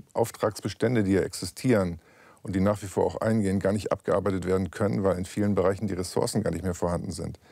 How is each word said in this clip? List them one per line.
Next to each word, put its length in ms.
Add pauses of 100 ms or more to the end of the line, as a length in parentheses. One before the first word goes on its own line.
(140)
Auftragsbestände, 880
die 80
ja 80
existieren 800 (420)
und 140
die 40
nach 200
wie 60
vor 180
auch 120
eingehen, 440
gar 140
nicht 180
abgearbeitet 540
werden 240
können, 340
weil 140
in 80
vielen 280
Bereichen 320
die 60
Ressourcen 500
gar 100
nicht 120
mehr 80
vorhanden 400
sind. 260 (140)